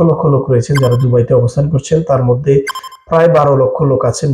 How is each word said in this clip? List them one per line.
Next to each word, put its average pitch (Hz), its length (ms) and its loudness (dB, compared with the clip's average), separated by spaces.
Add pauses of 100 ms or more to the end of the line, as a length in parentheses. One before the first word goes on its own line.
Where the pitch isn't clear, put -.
লক্ষ 160 240 0
লোক 139 240 0
রয়েছেন 123 260 0
যারা 123 200 2
দুবাইতে 123 380 0
অবস্থান 123 360 0
করছেন, 160 320 -2
তার 131 220 -2
মধ্যে 135 300 0 (520)
প্রায় 165 220 2
বারো 147 280 2
লক্ষ 127 260 0
লোক 135 220 0
আছেন 123 300 -2